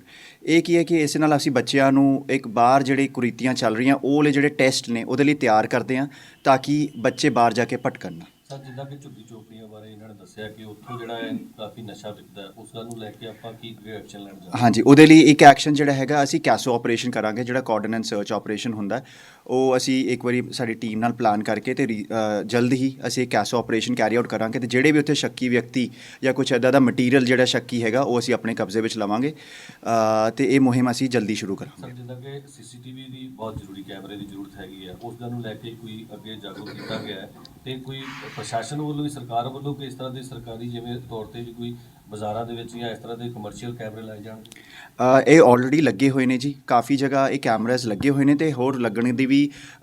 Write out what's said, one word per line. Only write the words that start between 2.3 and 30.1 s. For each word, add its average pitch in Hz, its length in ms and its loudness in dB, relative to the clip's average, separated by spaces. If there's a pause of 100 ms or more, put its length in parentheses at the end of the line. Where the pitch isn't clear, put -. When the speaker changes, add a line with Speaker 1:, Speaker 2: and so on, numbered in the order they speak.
Speaker 1:
ਬਾਹਰ 127 360 4
ਜਿਹੜੇ 135 240 0
ਕੁਰੀਤੀਆਂ 123 460 -4
ਚੱਲ 117 220 0
ਰਹੀਆਂ, 127 280 2
ਉਹ 139 140 2
ਵਾਲੇ 151 140 2
ਜਿਹੜੇ 139 180 2
ਟੈਸਟ 131 400 0
ਨੇ 117 140 -4
ਉਹਦੇ 131 200 0
ਲਈ 147 100 4
ਤਿਆਰ 113 340 2
ਕਰਦੇ 123 300 -2
ਹਾਂ, 139 100 -4 (360)
ਤਾਂ 135 140 4
ਕਿ 143 300 -2 (100)
ਬੱਚੇ 127 320 0
ਬਾਹਰ 117 240 2
ਜਾ 120 120 0
ਕੇ 120 120 -6
ਭਟਕਣ 98 360 -8
ਨਾ। 82 120 -18 (240)
Speaker 2:
ਸਰ, 139 80 -14
ਜਿੱਦਾਂ 135 280 -14
ਕਿ 139 120 -18
ਝੁੱਗੀ - 320 -20
ਝੋਪੜੀਆਂ 110 380 -20
ਬਾਰੇ 107 240 -20
ਇਹਨਾਂ 107 160 -20
ਨੇ 107 60 -20
ਦੱਸਿਆ 98 340 -16
ਕਿ 110 160 -18
ਉੱਥੋਂ 113 360 -16
ਜਿਹੜਾ 117 160 -10
ਹੈ 113 160 -8 (260)
ਕਾਫੀ 110 240 -14
ਨਸ਼ਾ 101 280 -16
ਵਿਕਦਾ - 320 -18
ਹੈ, 98 60 -16
ਉਸ 104 280 -20
ਗੱਲ 113 80 -14
ਨੂੰ 117 160 -14
ਲੈ 107 120 -14
ਕੇ 117 160 -18
ਆਪਾਂ 110 260 -18
ਕੀ, 113 160 -18
ਕੀ 104 220 -20
ਐਕਸ਼ਨ 104 280 -16
ਲੈਣ 101 80 -16
ਜਾ 98 120 -20
ਰਹੇ - 60 -20
ਹਾਂ? - 160 -10
Speaker 1:
ਹਾਂਜੀ, 113 200 2
ਉਹਦੇ 143 260 12
ਲਈ 156 120 12
ਇੱਕ 151 240 8
ਐਕਸ਼ਨ 147 300 10
ਜਿਹੜਾ 143 200 2
ਹੈਗਾ, 135 300 0
ਅਸੀਂ 156 180 -2
ਕੈਸੋ 120 340 2
ਆਪਰੇਸ਼ਨ 117 360 -2
ਕਰਾਂਗੇ, 110 320 -4
ਜਿਹੜਾ 123 160 -2
cordon 110 360 -2
and 113 60 -4
search 107 360 -4
operation 104 360 -6
ਹੁੰਦਾ 104 240 -6
ਹੈ, 135 80 -10 (420)
ਉਹ 131 300 2
ਅਸੀਂ 131 320 0
ਇੱਕ 123 160 -4
ਵਾਰੀ 123 260 0
ਸਾਡੀ 113 220 -6
ਟੀਮ 110 260 -8
ਨਾਲ 117 140 0
ਪਲਾਨ 110 300 0
ਕਰਕੇ 107 300 -4
ਤੇ 135 140 -2
ਰੀ-, 107 180 -6
ਅ, 107 380 -2
ਜਲਦ 120 300 0
ਹੀ 131 240 -2 (100)
ਅਸੀਂ 123 200 -4
ਕੈਸੋ 120 300 -2
ਆਪਰੇਸ਼ਨ 113 380 -2
ਕੈਰੀ 110 200 0
ਆਊਟ 117 120 0
ਕਰਾਂਗੇ, 113 320 -4
ਤੇ 123 80 -6
ਜਿਹੜੇ 127 240 2
ਵੀ 151 80 4
ਉੱਥੇ 147 140 0
ਸ਼ੱਕੀ 127 360 -4
ਵਿਅਕਤੀ 120 400 -2 (340)
ਜਾਂ 131 100 2
ਕੁਛ 127 180 -2
ਇੱਦਾਂ 127 200 2
ਦਾ 139 80 6
ਮਟੀਰੀਅਲ 127 460 4
ਜਿਹੜਾ 127 200 4
ਸ਼ੱਕੀ 123 380 -2
ਹੈਗਾ, 117 180 0
ਉਹ 123 180 0
ਅਸੀਂ 117 140 -2
ਆਪਣੇ 113 220 -4
ਕਬਜ਼ੇ 107 260 -2
ਵਿੱਚ 110 160 -4
ਲਵਾਂਗੇ, 110 360 -2 (920)